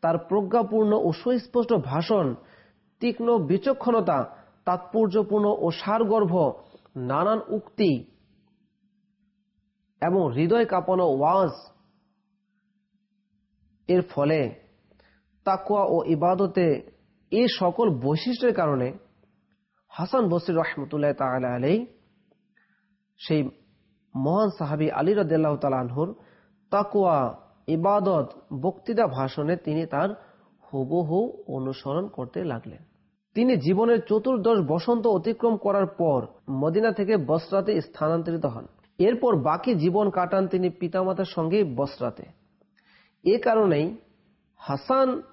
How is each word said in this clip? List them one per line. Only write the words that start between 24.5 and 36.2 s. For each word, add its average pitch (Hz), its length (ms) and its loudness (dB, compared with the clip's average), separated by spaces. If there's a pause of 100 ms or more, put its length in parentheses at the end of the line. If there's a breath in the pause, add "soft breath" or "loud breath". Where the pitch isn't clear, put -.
সাহাবী 151 320 -2
আলী 165 240 0
রাদিয়াল্লাহু 156 440 2
তাআলা 135 200 0
আনহুর 131 380 -4 (560 soft breath)
তাকওয়া, 190 680 2 (300)
ইবাদত, 175 680 0 (280)
বক্তৃতা, 196 460 -2
ভাষণে 143 500 -2
তিনি 160 280 -4
তার 160 240 -2 (640 loud breath)
হুবহু 160 720 -2
অনুসরণ 135 600 -6
করতে 170 360 -8
লাগলেন। 120 400 -10 (500)
তিনি 247 240 2
জীবনের 202 480 2
চতুর্দশ 220 520 2 (100)
বসন্ত 208 400 0
অতিক্রম 220 500 0
করার 196 280 2
পর 151 420 0 (220)